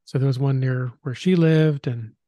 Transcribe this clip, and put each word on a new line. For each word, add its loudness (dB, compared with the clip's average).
so -8
there 0
was 0
one 0
near -4
where -8
she 0
lived, 2
and -8